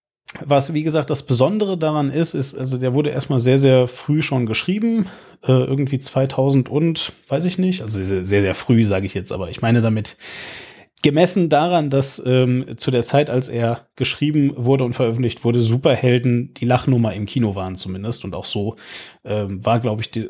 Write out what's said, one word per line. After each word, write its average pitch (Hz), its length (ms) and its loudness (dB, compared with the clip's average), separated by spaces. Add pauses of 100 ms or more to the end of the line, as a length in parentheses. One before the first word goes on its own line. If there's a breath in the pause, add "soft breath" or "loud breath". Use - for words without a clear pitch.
(380)
was, 139 340 0
wie 151 100 -2
gesagt, 156 280 -2
das - 140 -4
Besondere 185 520 2
daran 151 340 0
ist, 156 240 -2
ist, 139 220 -6
also 131 220 -4
der 127 160 0
wurde 143 160 2
erstmal 135 300 0
sehr, 127 180 6
sehr 131 300 6
früh 151 340 -2
schon 127 240 -2
geschrieben, 214 600 0 (360 loud breath)
äh, 131 100 2
irgendwie 135 460 0
zweitausend 135 720 0
und, 156 440 -2 (160)
weiß 151 180 -2
ich 180 120 -2
nicht, 185 240 0
also 107 220 -4
sehr, 95 200 -2
sehr, 101 180 2
sehr 95 120 0
früh, 113 300 4
sage 98 220 0
ich - 80 -8
jetzt, 92 180 -6
aber 90 180 -6
ich - 120 -8
meine 117 180 4
damit, 110 360 -2 (880 loud breath)
gemessen 170 460 2
daran, 151 400 2
dass, 135 380 -2
ähm, 127 500 2
zu - 140 -4
der 120 140 2
Zeit, 143 260 2
als 127 180 -2
er 117 480 -2
geschrieben 147 600 0
wurde 131 280 2
und 123 80 -2
veröffentlicht 120 520 -2
wurde, 117 180 2
Superhelden 123 880 2
die - 140 -6
Lachnummer 123 480 2
im 104 100 -6
Kino 107 300 -2
waren 95 200 -6
zumindest 98 500 -8
und 92 100 -10
auch 92 100 -10
so, 202 320 -6 (480 loud breath)
ähm, 104 400 -6
war, 117 160 2
glaub 113 220 -4
ich, - 80 -10
die, 113 200 -6